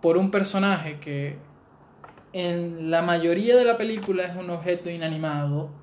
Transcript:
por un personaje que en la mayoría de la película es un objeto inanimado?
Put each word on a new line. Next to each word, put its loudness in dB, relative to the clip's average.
por 4
un 2
personaje 0
que -6
en -4
la 4
mayoría 2
de 8
la 4
película -2
es -6
un -8
objeto -4
inanimado? -2